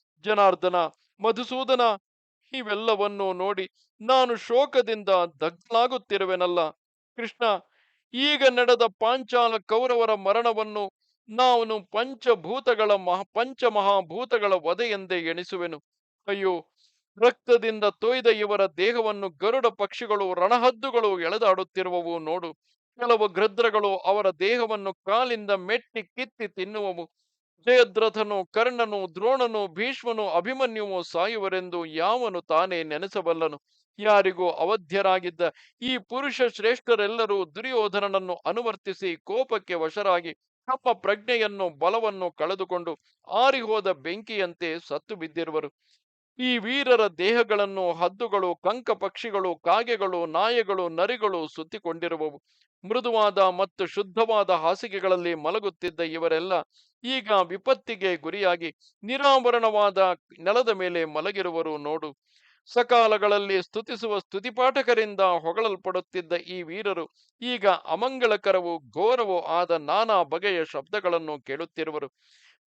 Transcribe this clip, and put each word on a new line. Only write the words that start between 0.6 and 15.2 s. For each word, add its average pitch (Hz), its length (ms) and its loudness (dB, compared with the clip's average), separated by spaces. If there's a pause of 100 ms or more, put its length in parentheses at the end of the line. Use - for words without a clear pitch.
ಮಧುಸೂದನ, 247 600 0 (720)
ಇವೆಲ್ಲವನ್ನೂ 208 800 -2
ನೋಡಿ 185 360 -4 (320)
ನಾನು 247 360 2
ಶೋಕದಿಂದ 226 720 0
ದಗ್ಧನಾಗುತ್ತಿರುವೆನಲ್ಲ. 180 1600 0 (460)
ಕೃಷ್ಣ, 233 280 -6 (680)
ಈಗ 277 360 0
ನಡೆದ 240 320 4 (160)
ಪಾಂಚಾಲ 240 560 0 (140)
ಕೌರವರ 226 460 2
ಮರಣವನ್ನು 208 760 0 (380)
ನಾನು 226 560 2
ಪಂಚಭೂತಗಳ 220 1080 0
ಮಹ-, 185 420 0
ಪಂಚಮಹಾಭೂತಗಳ 208 1160 0
ವಧೆಯೆಂದೇ 185 640 -2
ಎಣಿಸುವೆನು. 170 640 -6 (460)